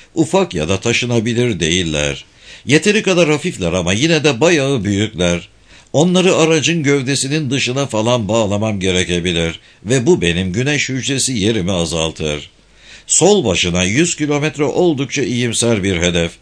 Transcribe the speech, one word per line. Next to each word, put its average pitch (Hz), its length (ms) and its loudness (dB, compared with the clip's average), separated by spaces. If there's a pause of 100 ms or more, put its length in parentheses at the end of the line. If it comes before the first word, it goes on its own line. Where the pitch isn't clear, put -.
(160)
Ufak 180 380 0
ya 80 160 -2
da 95 100 0
taşınabilir 117 800 0
değiller. 80 640 -2 (400)
Yeteri 208 380 2
kadar 175 260 2
hafifler 143 440 -2
ama 90 200 0
yine 151 300 0
de 135 180 2
bayağı 139 420 2
büyükler. 92 640 0 (460)
Onları 175 420 4
aracın 160 480 2
gövdesinin 139 680 0
dışına 131 360 -2
falan 113 420 0
bağlamam 104 520 0
gerekebilir 87 800 0 (260)
ve 117 200 0
bu 165 160 4
benim 87 320 0
güneş 139 360 -2
hücresi 131 440 -4
yerimi 101 380 -2
azaltır. 80 800 -4 (580)
Sol 185 380 4
başına 90 380 0
yüz 127 320 0
kilometre 147 480 -2
oldukça 143 600 0
iyimser 117 600 0
bir 95 140 0
hedef. 85 340 0 (100)